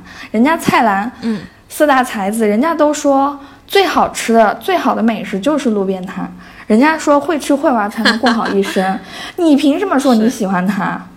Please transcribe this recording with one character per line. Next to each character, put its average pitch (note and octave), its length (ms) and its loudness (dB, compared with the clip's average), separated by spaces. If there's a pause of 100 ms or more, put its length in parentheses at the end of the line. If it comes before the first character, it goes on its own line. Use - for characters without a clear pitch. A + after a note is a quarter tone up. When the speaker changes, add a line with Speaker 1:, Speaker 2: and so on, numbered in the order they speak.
(300)
Speaker 1:
人 A3 120 0
家 D#4+ 140 4
蔡 E4 280 2
澜 G#3 360 0
Speaker 2:
嗯。 A3 220 -4 (260)
Speaker 1:
四 - 180 0
大 C4 160 4
才 G#3 280 -4
子， A3 180 0
人 G#3 120 2
家 E4 140 0
都 D4+ 180 2
说 C#4+ 460 0 (280)
最 G4 200 2
好 A3 240 2
吃 - 220 -4
的、 A3 240 6
最 F#4 200 -4
好 C4+ 180 0
的 G#3 80 -2
美 G#3+ 220 0
食 F#3+ 140 -6
就 C#4+ 180 0
是 C4+ 140 -2
路 G3+ 140 -2
边 F#3 200 -4
摊， F3+ 260 -10 (360)
人 G#3+ 120 4
家 D4+ 200 4
说 C#4+ 200 2
会 C#4+ 200 -2
吃 - 160 0
会 C#4+ 160 0
玩 G#3+ 180 0
才 A3 140 -8
能 A3+ 160 0
过 C4 120 0
好 G#3+ 180 -2
一 G3 120 0
生， F#3+ 380 -2 (140)
Speaker 2:
<laughs> - 260 -14
Speaker 1:
你 D#4+ 160 4
凭 D4 240 2
什 G4+ 80 -2
么 E4 120 0
说 C4+ 160 2
你 A3 140 2
喜 - 160 -4
欢 F#3 220 -2
他？” E3+ 340 -4 (160)